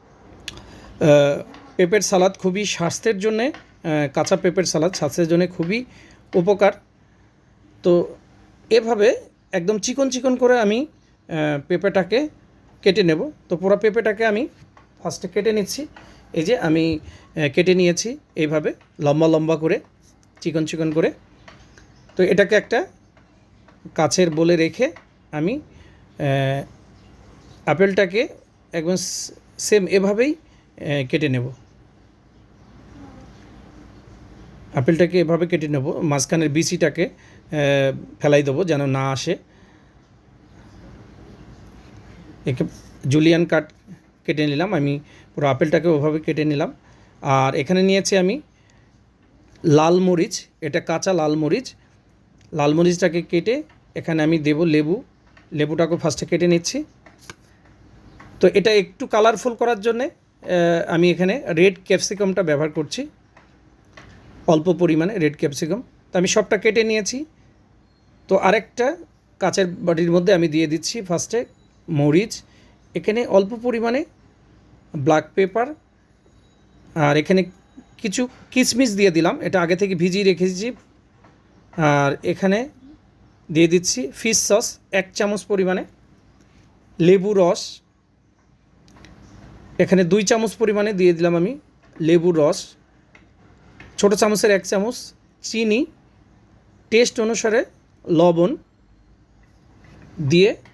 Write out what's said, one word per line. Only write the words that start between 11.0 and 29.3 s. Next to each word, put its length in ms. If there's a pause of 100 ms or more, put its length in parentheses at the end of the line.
আহ, 80 (320)
পেঁপেটাকে 600 (540)
কেটে 220
নেব। 280 (180)
তো 80
পুরো 200
পেঁপেটাকে 480
আমি 220 (560)
ফার্স্টে 240
কেটে 240
নিচ্ছি। 360 (460)
এই 100
যে 140
আমি, 420
আহ, 540
কেটে 220
নিয়েছি 420 (180)
এইভাবে 380 (260)
লম্বা 280
লম্বা 280
করে, 240 (600)
চিকন 240
চিকন 260
করে। 200 (1040)
তো 80
এটাকে 320
একটা 320 (1080)
কাচের 340
বোলে 260
রেখে 360 (400)
আমি, 240
আহ, 1120 (1000)
আপেলটাকে 600 (460)
একদম 220
স-, 360 (260)